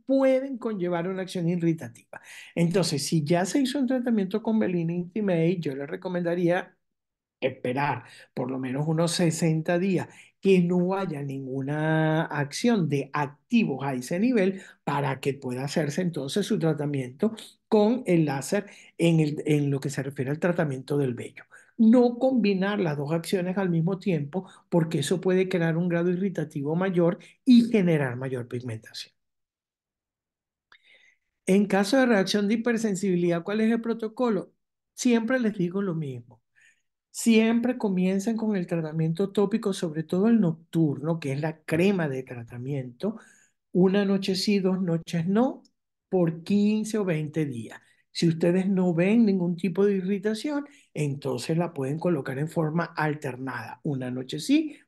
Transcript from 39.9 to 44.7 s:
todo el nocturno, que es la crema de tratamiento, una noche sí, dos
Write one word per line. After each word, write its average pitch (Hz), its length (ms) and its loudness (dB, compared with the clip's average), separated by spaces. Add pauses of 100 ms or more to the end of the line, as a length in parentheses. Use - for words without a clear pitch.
todo 185 240 0
el 233 120 4
nocturno, 160 800 0
que 135 140 -4
es 143 80 -4
la 156 220 -4
crema 175 440 2
de 131 140 -6
tratamiento, 123 960 -8 (540)
una 190 340 4
noche 196 300 0
sí, 202 240 2
dos 185 240 0